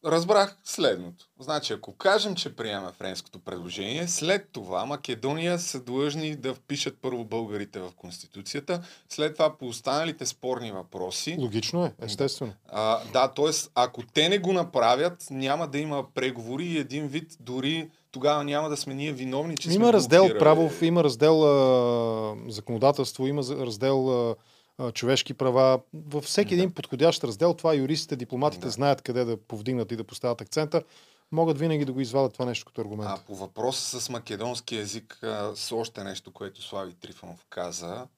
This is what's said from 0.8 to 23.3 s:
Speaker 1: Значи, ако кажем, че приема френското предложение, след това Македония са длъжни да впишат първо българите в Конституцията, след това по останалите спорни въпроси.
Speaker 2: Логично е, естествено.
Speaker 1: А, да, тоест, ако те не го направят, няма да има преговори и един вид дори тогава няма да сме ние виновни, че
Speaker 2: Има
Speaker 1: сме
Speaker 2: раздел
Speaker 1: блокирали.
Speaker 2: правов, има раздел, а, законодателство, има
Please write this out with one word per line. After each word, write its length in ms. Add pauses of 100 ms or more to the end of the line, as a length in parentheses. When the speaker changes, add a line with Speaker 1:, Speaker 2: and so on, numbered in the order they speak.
Speaker 1:
Значи, 340
ако 200
кажем, 420
че 200
приема 360
френското 480
предложение, 680
след 440
това 340
Македония 760
са 200
длъжни 560
да 180
впишат 480
първо 240
българите 540
в 180
Конституцията, 840 (280)
след 240
това 240
по 100
останалите 580
спорни 460
въпроси. 680
Speaker 2:
Логично 460
е, 160
естествено. 520 (140)
Speaker 1:
А, 380
да, 220
тоест, 480
ако 280
те 260
не 100
го 140
направят, 760
няма 360
да 120
има 340
преговори 520
и 120
един 300
вид 320
дори 500 (220)
тогава 320
няма 260
да 80
сме 160
ние 180
виновни, 460
че 120
Speaker 2:
Има 60
Speaker 1:
сме 180
Speaker 2:
раздел 280
Speaker 1:
блокирали. 180
Speaker 2:
правов, 420
има 220
раздел, 400
а, 920 (140)
законодателство, 800
има 160